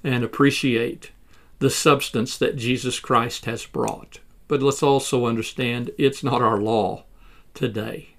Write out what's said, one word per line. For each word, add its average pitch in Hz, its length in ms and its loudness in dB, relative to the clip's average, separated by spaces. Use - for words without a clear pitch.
and 123 220 0
appreciate 127 840 0
the 135 100 2
substance - 680 0
that 131 200 0
Jesus 123 420 -4
Christ 117 460 0
has 110 200 -6
brought. - 540 -6
But 139 120 0
let's - 220 2
also 135 420 2
understand 120 720 -2
it's 135 260 2
not 123 180 2
our 110 180 4
law 107 460 0
today. 110 640 -6